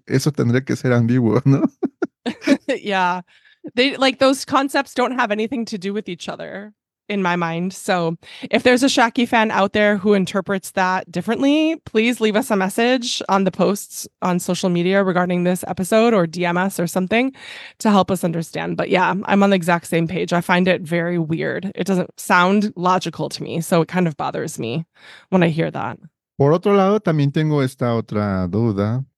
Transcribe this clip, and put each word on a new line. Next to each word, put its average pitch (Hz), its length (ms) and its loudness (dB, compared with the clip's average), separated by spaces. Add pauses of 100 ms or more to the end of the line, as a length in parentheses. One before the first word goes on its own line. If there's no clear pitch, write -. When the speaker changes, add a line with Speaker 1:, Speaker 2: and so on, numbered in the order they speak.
Speaker 1:
eso 139 260 0
tendría 127 320 0
que 120 120 -4
ser 127 160 -2
ambiguo, 120 520 2
¿no? 139 180 4 (640)
<laughs> - 300 0 (100)
Speaker 2:
<laughs> 254 160 -4
Yeah. 185 400 -2 (520)
They, 262 220 0
like, 262 220 0
those 269 260 2
concepts 277 500 -2
don't 247 240 -2
have 240 120 -2
anything 226 360 -4
to 220 120 -8
do 196 140 -6
with 208 160 -8
each 175 200 -10
other 185 440 -12 (360)
in 202 140 -2
my 175 140 2
mind. 170 360 -4
So 170 440 -2 (340)
if 226 120 0
there's 247 200 4
a 277 40 2
Shaki 240 420 2
fan 220 220 2
out 196 220 0
there 208 240 2
who 202 180 2
interprets 196 580 -2
that 185 380 -2
differently, 285 760 0
please 226 360 0
leave 214 160 2
us 247 140 0
a 214 60 2
message 233 720 0
on 196 160 4
the 185 60 2
posts - 580 -2 (140)
on 180 160 0
social 180 320 -2
media 185 340 2
regarding 180 400 0
this 180 240 0
episode 220 460 2
or 175 120 4
D 175 180 -6
M 175 120 0
us 190 240 -2
or 175 60 0
something 220 460 0 (460)
to 220 120 0
help 196 200 4
us 190 140 -2
understand. 170 520 -4
But 175 120 -4
yeah, 180 260 2 (100)
I'm 196 180 2
on 196 80 4
the 196 60 4
exact 170 300 0
same 165 220 0
page. 180 240 -4
I 175 80 2
find 185 280 2
it 185 140 0
very 170 360 -2
weird. 160 560 -4
It 175 120 -6
doesn't 185 320 -2
sound 196 580 2
logical 175 540 -2
to - 120 -12
me. 143 180 -6
So 165 220 0
it 160 60 -2
kind 180 200 0
of 147 80 -6
bothers - 420 -6
me 131 280 -6 (440)
when 185 120 4
I 170 60 4
hear 160 220 -2
that. - 280 -8 (400)
Speaker 1:
Por 143 140 4
otro 202 220 2
lado, 202 260 4
también 147 320 0
tengo 151 300 0
esta 123 320 -2
otra 104 520 -2
duda, 107 580 0 (140)